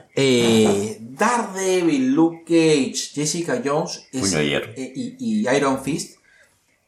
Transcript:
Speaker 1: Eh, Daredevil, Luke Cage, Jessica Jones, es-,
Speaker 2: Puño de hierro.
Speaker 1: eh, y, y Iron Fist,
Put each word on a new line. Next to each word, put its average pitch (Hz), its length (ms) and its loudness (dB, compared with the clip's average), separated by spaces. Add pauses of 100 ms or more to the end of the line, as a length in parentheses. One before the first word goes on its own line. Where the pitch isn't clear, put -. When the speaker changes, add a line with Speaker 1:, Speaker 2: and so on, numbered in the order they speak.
(160)
Speaker 1:
Eh, 113 840 2
Daredevil, 185 1120 0
Luke 165 320 2
Cage, 156 680 2
Jessica 147 500 -4
Jones, 151 480 -4
es-, 131 100 -6
Speaker 2:
Puño 95 180 0
de 73 100 0
hierro. 71 260 -4
Speaker 1:
eh, 131 200 -10
y, 139 200 -8 (320)
y 131 80 2
Iron 139 280 0
Fist, - 340 -6 (720)